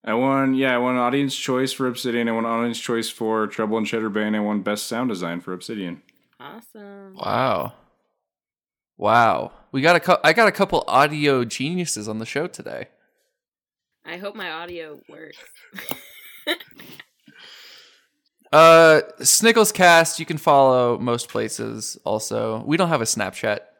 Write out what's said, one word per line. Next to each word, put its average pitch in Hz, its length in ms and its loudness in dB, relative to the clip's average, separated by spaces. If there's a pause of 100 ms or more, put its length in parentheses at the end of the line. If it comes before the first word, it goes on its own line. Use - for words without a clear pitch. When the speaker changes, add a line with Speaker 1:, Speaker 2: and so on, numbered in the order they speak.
Speaker 1:
I 110 120 -4
won, 135 400 0
yeah, 131 180 0
I 123 60 0
won 127 180 0
Audience 131 380 -2
Choice 131 380 -2
for 131 140 -4
Obsidian. 120 400 -4
I 113 40 -2
won 113 140 -4
Audience 117 340 -4
Choice 113 300 -4
for 110 380 -4
Trouble 107 300 -4
in 110 80 -2
Cheddar 110 240 -4
Bay, 107 140 -2
and 107 120 -2
I 107 40 -2
won 104 220 -4
Best 104 260 -6
Sound 120 220 -4
Design 87 320 -8
for 92 120 -12
Obsidian. 90 480 -12 (380)
Speaker 2:
Awesome. 202 760 -20
Speaker 3:
Wow. 104 580 -4 (1200)
Wow. 107 540 2 (200)
We 135 100 -4
got 170 140 4
a 165 40 2
cou-, 185 240 2
I 160 100 4
got 220 140 4
a 190 40 2
couple 190 360 -2
audio 143 580 2
geniuses 143 600 -6
on 110 120 -8
the 113 60 -8
show 151 220 -6
today. - 420 -14 (1160)
Speaker 2:
I 170 120 -14
hope 202 180 -12
my 180 160 -10
audio 165 480 -14 (100)
works. 156 280 -20 (1080)
<laughs> 349 100 -4 (2000)
Speaker 3:
Uh, 165 480 10 (180)
Snickles 214 540 2
Cast, 170 460 6
you 160 60 -8
can 156 120 -6
follow 127 600 4
most 120 300 -4
places 113 800 -8
also. 110 600 -4
We 147 120 0
don't 185 100 0
have 156 140 0
a 110 40 -2
Snapchat. 104 540 -4 (200)